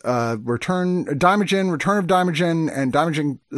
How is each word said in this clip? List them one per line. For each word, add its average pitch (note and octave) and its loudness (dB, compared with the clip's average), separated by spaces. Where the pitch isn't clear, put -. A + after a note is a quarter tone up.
uh, A#2 0
Return, F3+ -2
Daimajin, F#3+ 2
Return F#3 0
of F#3+ -2
Daimajin, E3+ 2
and C3 -2
Daimajin D3 0